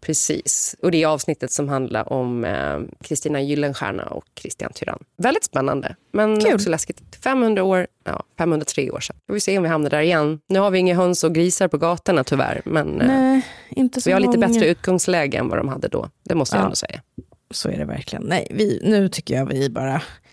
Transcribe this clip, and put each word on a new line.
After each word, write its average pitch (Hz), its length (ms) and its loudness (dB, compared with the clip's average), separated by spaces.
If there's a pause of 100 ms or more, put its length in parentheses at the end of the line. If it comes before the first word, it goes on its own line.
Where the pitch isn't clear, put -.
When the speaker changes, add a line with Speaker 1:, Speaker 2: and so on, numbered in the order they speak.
Speaker 1:
Precis. - 840 -2
Och 180 80 2
det 160 120 4
är 160 40 4
avsnittet 147 460 -2
som 143 160 -2
handlar 127 440 -4
om, 123 320 -2
eh, 71 340 -2 (240)
Kristina 143 400 -4
Gyllenstierna 143 600 -4
och - 200 -10 (100)
Kristian - 380 -10
Tyrann. - 260 -8 (200)
Väldigt 269 260 0
spännande, 139 520 -2 (160)
men 214 280 2
Speaker 2:
Kul. 220 140 4
Speaker 1:
också 202 160 0
läskigt. - 300 -4 (240)
Femhundra 226 400 2
år, 185 220 2 (180)
ja, - 180 -6 (160)
femhundratre 151 520 0
år - 100 -6
sedan. - 160 -10 (100)
Får 202 80 -6
vi 208 60 -2
se 196 180 0
om 185 40 2
vi 165 60 2
hamnar 151 220 0
där 151 100 2
igen. 156 480 2
Nu 190 100 2
har 202 120 4
vi 185 80 4
inga 180 160 4
höns 180 300 4
och 160 100 2
grisar 180 340 2
på 147 100 0
gatorna, 170 460 2
tyvärr. - 400 0
Men, 151 360 0
eh, 247 60 4
Speaker 2:
Nej, 262 360 4 (260)
inte 262 320 0
så 277 80 -2
Speaker 1:
vi 277 40 4
har 285 80 4
lite 240 180 4
Speaker 2:
många. 233 100 4
Speaker 1:
bättre 226 180 4
utgångsläge 170 720 0
än 123 100 -2
vad 82 100 -2
de - 100 -2
hade 135 200 -4
då. - 200 -4 (160)
Det - 100 -2
måste 151 220 0
jag 196 40 2
Speaker 2:
Ja. 190 40 2
Speaker 1:
ändå - 120 -2
säga. - 240 -8 (500)
Speaker 2:
Så - 180 -6
är 71 100 -4
det 73 60 -6
verkligen. - 400 -8
Nej, - 260 -2
vi, 208 340 0
nu 202 240 4
tycker - 260 -6
jag 131 120 0
vi 135 240 0
bara... 131 320 -4 (300)